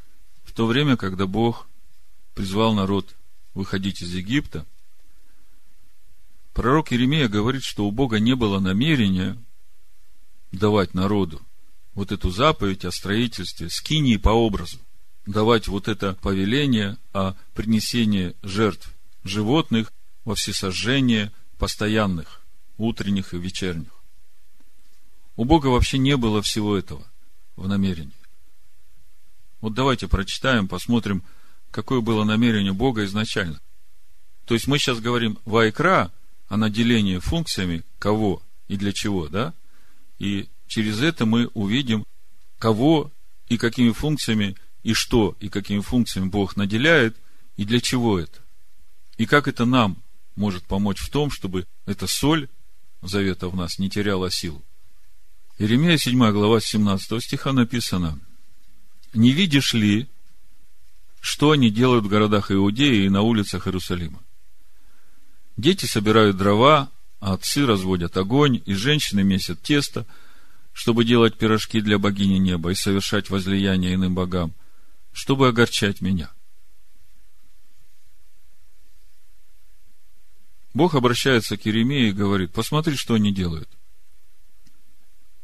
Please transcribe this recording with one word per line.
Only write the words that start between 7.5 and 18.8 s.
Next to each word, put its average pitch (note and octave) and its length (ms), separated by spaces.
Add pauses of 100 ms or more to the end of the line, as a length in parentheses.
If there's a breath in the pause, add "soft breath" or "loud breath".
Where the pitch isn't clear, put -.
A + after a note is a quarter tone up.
что - 240
у G#2 40
Бога A2 280
не A#2 160
было G#2 240
намерения G2 800 (1160)
давать G2+ 420
народу F#2 480 (520)
вот G2 180
эту F#2 180
заповедь G2+ 540
о F2+ 80
строительстве G2 800
скинии C#3+ 460
по G#2 140
образу, G#2+ 480 (480)
давать G#2+ 420
вот G2 200
это G2 260
повеление G#2 840 (160)
о F#2+ 220 (200 soft breath)
принесении G#2+ 880
жертв G2 520 (300)